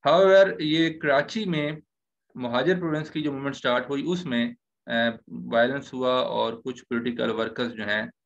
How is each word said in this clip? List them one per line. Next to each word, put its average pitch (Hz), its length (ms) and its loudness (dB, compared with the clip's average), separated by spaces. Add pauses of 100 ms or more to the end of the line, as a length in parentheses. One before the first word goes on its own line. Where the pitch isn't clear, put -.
However, 190 540 6
ये 160 300 2
कराची 147 540 0
में 151 380 -4 (540)
महाजिर 127 420 0
प्रोविंस 156 320 -4
की 156 120 -4
जो 147 100 -2
मूवमेंट 139 240 -6
स्टार्ट 127 320 0
हुई 139 140 -4
उसमें, 131 540 -2 (320)
अ, 117 300 0 (120)
वायलेंस 120 640 0
हुआ 127 280 0
और 113 380 -2
कुछ 127 200 -10
पॉलिटिकल 120 500 -4
वर्कर्स 113 420 -4
जो 107 120 -10
हैं 107 280 -4 (140)